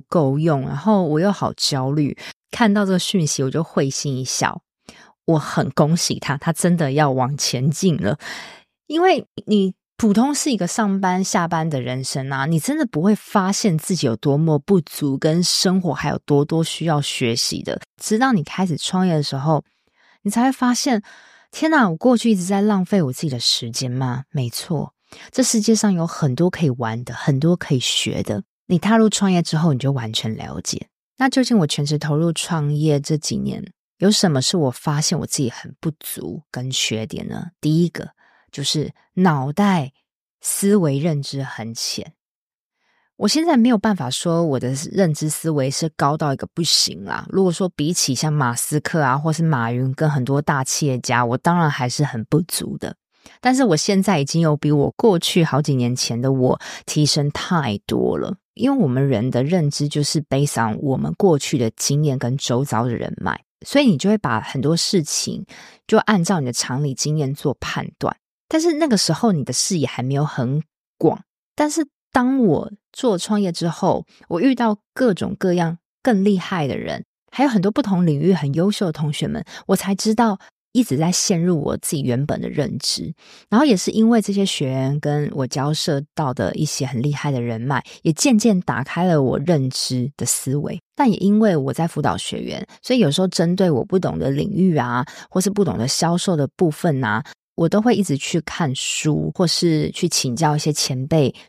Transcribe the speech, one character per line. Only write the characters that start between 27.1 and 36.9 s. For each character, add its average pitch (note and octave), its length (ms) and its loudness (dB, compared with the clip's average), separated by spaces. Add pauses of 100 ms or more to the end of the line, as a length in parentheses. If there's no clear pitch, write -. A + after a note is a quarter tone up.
很 C3+ 260 0
多 E3 160 4
可 - 180 -4
以 C3 60 2
学 - 440 -2
的。 G#2 200 -4 (240)
你 F3+ 100 2
踏 G#3 200 4
入 A3 120 6
创 G3 220 2
业 F3+ 100 4
之 - 140 -2
后， D#3+ 160 4
你 B2+ 80 0
就 C3+ 140 0
完 A2+ 180 -4
全 A2+ 240 -6
了 - 240 -10
解。 - 260 -8 (300)
那 C4 140 2
究 C4+ 120 2
竟 A#3+ 180 4
我 E3 60 4
全 C#3+ 200 -2
职 D3+ 120 0
投 D3+ 200 0
入 E3 160 2
创 D3 400 -2
业 D3 260 2
这 D3+ 160 -2
几 - 220 -4
年， C3+ 260 -6 (360)
有 G3 120 4
什 G#3+ 180 4
么 D3+ 120 2
是 - 160 -2
我 C#3 140 2
发 D3 280 -4
现 D3+ 180 0
我 A#2+ 80 -4
自 - 120 -6
己 C3+ 120 0
很 - 300 -16
不 E3 180 -4
足 - 440 -10 (100)
跟 B2+ 180 -8
缺 A2 360 -2